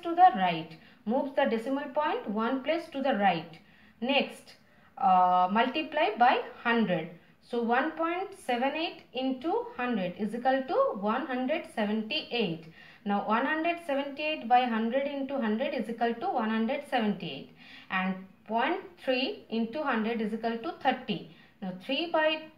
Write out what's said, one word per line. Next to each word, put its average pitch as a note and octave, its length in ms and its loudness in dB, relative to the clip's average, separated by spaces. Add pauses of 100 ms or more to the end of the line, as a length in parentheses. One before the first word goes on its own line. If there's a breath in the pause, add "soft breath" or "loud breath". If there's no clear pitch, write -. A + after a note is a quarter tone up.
to E4+ 120 -2
the F4+ 200 10
right, E3+ 360 0 (340 loud breath)
moves C4 300 0
the C#4 100 4
decimal C4+ 480 -2
point D#4 360 -2
one A#3 320 -2
place E4 300 -2
to C#4 100 -6
the B3+ 120 2
right. F#3 460 0 (420 loud breath)
Next, - 540 0 (420 soft breath)
uh, F3+ 520 6
multiply C4 680 2
by C#4 240 6 (200)
hundred. F3+ 500 2 (300 loud breath)
So A#3+ 200 -4
one B3+ 300 2
point E4+ 380 -2 (160)
seven C4 300 0
eight E4+ 280 -6 (100)
into C4+ 540 -2 (100)
hundred G#3 420 -2
is G#3+ 160 -4
equal C4 320 2
to A#4 320 2
one A3+ 260 0
hundred C4 480 -2
seventy-eight. A3 920 -2 (400 loud breath)
Now G3+ 200 0
one A#3 200 0
hundred D#4+ 320 0 (100)
seventy-eight C#4+ 600 -4
by B3 160 6
hundred A#3 420 0
into C#4 320 -4
hundred A3+ 340 0
is A#3 160 -4
equal A#3 260 0
to C#4+ 120 -6
one A#3+ 220 0
hundred A3+ 400 0
seventy-eight. G3 680 -2 (360 loud breath)
And F#3+ 240 0 (300)
point C#4 360 0 (240)
three C4+ 440 -2
into A3+ 340 -2
hundred A3+ 380 0
is G#3 120 -4
equal A3+ 240 -2
to E4 160 -6 (100)
thirty. B3+ 500 -2 (280 loud breath)
Now F#3 100 -6 (140)
three D4+ 260 -2
by D#4 300 2 (160)